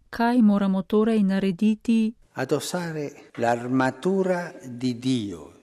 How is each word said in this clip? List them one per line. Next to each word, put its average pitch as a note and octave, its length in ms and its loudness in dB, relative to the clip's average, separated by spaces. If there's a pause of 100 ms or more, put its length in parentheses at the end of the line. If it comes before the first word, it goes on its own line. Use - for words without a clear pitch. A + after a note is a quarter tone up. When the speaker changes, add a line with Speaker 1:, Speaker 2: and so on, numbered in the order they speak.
(100)
Speaker 1:
Kaj A#3+ 320 0
moramo G3+ 400 4
torej A3 400 2
narediti? G#3+ 920 0 (200)
Speaker 2:
Addossare D3+ 760 -4 (260)
l'armatura C3 1160 0 (120)
di B2 300 -4
Dio, A2 580 -4 (100)